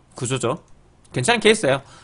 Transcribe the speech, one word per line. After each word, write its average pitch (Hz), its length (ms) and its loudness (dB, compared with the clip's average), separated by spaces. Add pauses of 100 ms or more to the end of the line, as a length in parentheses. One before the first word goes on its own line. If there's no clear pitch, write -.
(140)
구조죠. 127 500 -4 (480)
괜찮은 208 280 0
케이스예요. 139 420 2 (220)